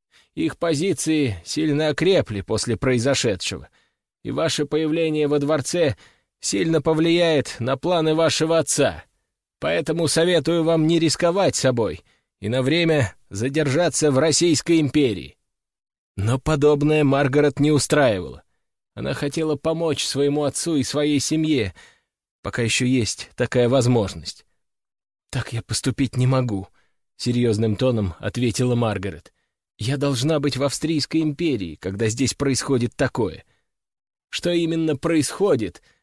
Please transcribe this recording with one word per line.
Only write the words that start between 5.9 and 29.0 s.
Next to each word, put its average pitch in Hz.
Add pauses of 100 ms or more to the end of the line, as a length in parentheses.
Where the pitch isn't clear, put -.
сильно 165
повлияет 165
на 123
планы 160
вашего 160
отца. 123 (560)
Поэтому 160
советую 165
вам 160
не 170
рисковать 170
собой 117 (360)
и 104
на 127
время 151 (140)
задержаться 147
в 131
Российской 165
империи". 123 (800)
Но 117
подобное 151
Маргарет 139
не 147
устраивало. 117 (520)
Она 131
хотела 151
помочь 160
своему 143
отцу 160
и 135
своей 147
семье, 151 (680)
пока -
еще 117
есть 127
такая 123
возможность. 120 (840)
"Так -
я 117
поступить 127
не 127
могу", 120 (480)
серьезным 113
тоном 113
ответила 123
Маргарет. 101 (440)